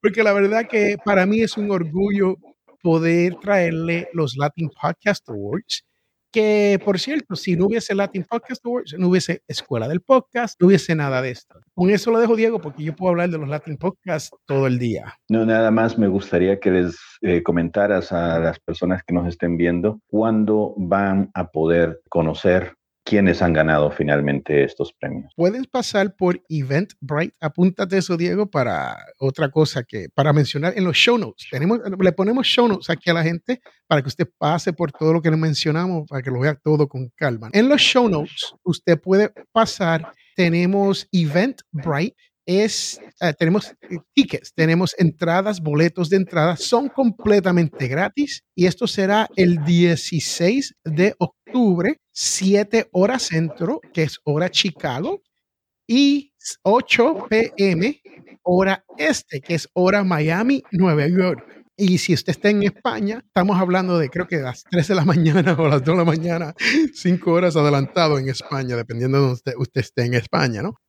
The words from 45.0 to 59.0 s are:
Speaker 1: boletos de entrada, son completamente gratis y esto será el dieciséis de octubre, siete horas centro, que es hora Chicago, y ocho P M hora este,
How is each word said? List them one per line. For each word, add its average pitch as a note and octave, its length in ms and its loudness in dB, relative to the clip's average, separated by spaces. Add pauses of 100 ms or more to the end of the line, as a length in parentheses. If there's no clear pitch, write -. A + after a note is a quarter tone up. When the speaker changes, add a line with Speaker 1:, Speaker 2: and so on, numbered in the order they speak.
Speaker 1:
boletos D#3+ 500 0
de G3 60 2
entrada, E3+ 400 0
son A#3+ 340 -2
completamente F#3+ 960 0
gratis G3+ 540 -4 (120)
y F3+ 120 2
esto F#3 200 -2
será G3+ 500 0
el F3 280 2
dieciséis E3+ 1080 0 (100)
de F3 340 0
octubre, G3 840 0 (100)
siete G3+ 800 0
horas G#3+ 300 2
centro, E3 580 -4 (140)
que E3 80 0
es D3 220 -4
hora D#3 260 -2
Chicago, F3 720 -6 (640)
y C#4 460 2 (280)
ocho B3 680 2
P A3 260 0
M G3 420 0 (440)
hora F#3+ 420 2 (140)
este, - 420 -2